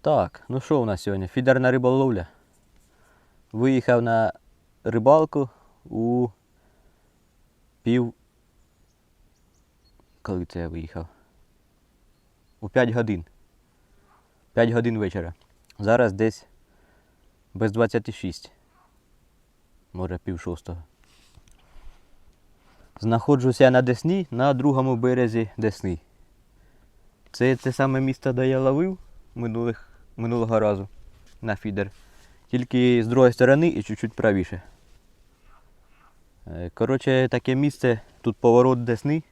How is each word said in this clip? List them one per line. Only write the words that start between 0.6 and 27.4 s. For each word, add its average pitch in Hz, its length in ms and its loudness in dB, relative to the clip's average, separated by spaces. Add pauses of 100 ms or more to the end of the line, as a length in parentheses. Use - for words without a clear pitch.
що 147 200 0
у 120 40 0
нас 104 180 -4
сьогодні? 95 260 -4
Фідерна 127 420 2
риболовля. 127 560 0 (1300)
Виїхав 123 500 2
на 113 300 0 (520)
рибалку 135 640 2 (360)
у 120 440 -2 (1500)
пів, 120 320 0 (2000)
коли 90 220 -6
це 87 160 -12
я 85 80 -6
виїхав? 82 400 -12 (1500)
У 104 80 -12
п'ять 123 220 2
годин. 110 340 -2 (1300)
П'ять 117 180 2
годин 117 280 0
вечора. 87 360 -6 (440)
Зараз 110 340 2
десь 107 340 -2 (1080)
без 104 180 -2
двадцяти 113 400 -2
шість. - 400 -12 (1400)
Може, 92 260 -8
пів 90 220 -8
шостого. 85 420 -12 (2250)
Знаходжуся 127 680 4
на 127 120 4
Десні, 160 480 -2
на 131 240 0
другому 131 420 0
березі 117 600 0
Десни. 98 440 -4 (1300)
Це 127 240 0